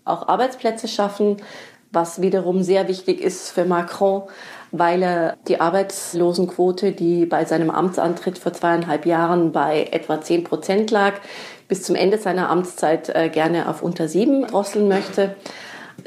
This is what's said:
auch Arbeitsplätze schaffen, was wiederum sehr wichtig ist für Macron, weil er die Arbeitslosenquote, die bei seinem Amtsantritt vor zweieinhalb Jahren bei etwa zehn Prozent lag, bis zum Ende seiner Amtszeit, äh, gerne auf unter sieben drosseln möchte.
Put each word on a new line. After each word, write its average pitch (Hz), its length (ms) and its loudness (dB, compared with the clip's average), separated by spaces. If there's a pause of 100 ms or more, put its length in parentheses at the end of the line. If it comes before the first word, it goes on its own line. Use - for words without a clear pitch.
auch - 240 -2
Arbeitsplätze 220 600 0
schaffen, 202 480 0 (540)
was 170 300 -2
wiederum 185 420 2
sehr 190 240 2
wichtig 185 340 -2
ist - 300 -4
für 175 140 0
Macron, 190 580 0 (480)
weil 175 300 2
er 170 360 0 (100)
die 180 140 2
Arbeitslosenquote, 180 1300 0
die 175 360 2
bei 160 180 2
seinem 160 240 0
Amtsantritt 180 680 0
vor 175 140 -4
zweieinhalb 170 540 0
Jahren 170 460 2
bei 151 400 0
etwa 160 300 -2
zehn 170 220 0
Prozent 196 480 -2
lag, 202 220 2 (540)
bis 185 160 -4
zum 170 120 0
Ende 196 220 2
seiner 185 320 -2
Amtszeit, 160 600 0
äh, 160 200 2
gerne 165 400 0
auf 165 140 -6
unter 170 240 -2
sieben 247 400 2
drosseln 208 400 2
möchte. 196 480 0 (720)